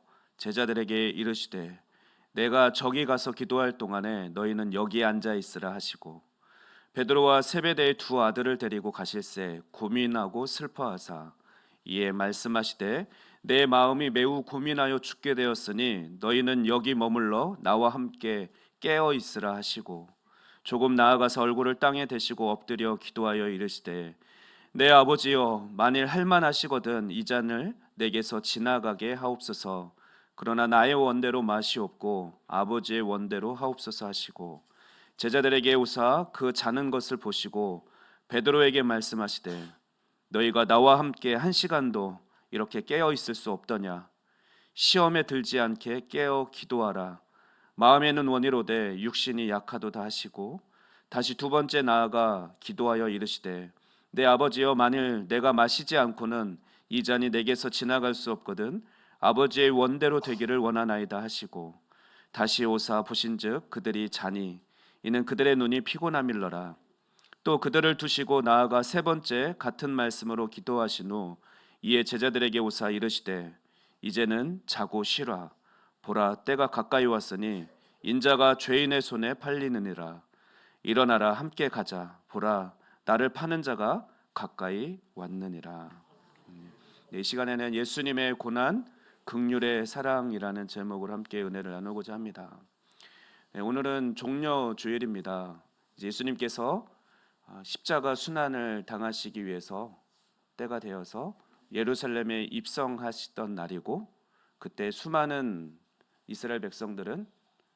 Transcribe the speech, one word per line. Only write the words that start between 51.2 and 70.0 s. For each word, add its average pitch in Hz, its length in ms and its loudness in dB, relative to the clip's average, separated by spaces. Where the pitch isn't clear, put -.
두 143 120 -4
번째 143 340 2
나아가 113 760 2
기도하여 113 500 0
이르시되, 95 600 -6
"내 127 140 0
아버지여, 131 500 6
만일 123 540 2
내가 120 240 2
마시지 120 440 2
않고는 113 640 0
이 117 160 -2
잔이 123 260 2
내게서 117 400 0
지나갈 123 440 0
수 117 180 -6
없거든 107 520 -6
아버지의 135 500 4
원대로 139 480 4
되기를 123 400 -2
원하나이다." 110 640 -2
하시고, 90 580 -12
다시 110 320 0
오사 110 380 0
보신즉 113 680 -4
그들이 107 400 -4
자니, 95 500 -6
이는 120 200 2
그들의 139 300 4
눈이 123 260 2
피곤함일러라. 110 920 -4
또 156 160 2
그들을 156 400 2
두시고 139 420 0
나아가 120 420 6
세 170 200 0
번째 160 560 0
같은 139 320 -6
말씀으로 113 560 -2